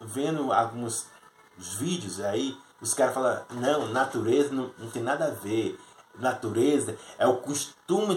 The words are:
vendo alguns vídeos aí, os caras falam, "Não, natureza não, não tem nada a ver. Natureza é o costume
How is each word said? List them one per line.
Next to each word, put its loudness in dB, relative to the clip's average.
vendo -2
alguns 0
vídeos -6
aí, -2
os -2
caras 4
falam, 0
"Não, 0
natureza 2
não, -4
não -10
tem -6
nada 0
a 0
ver. -2
Natureza 2
é 4
o 6
costume -2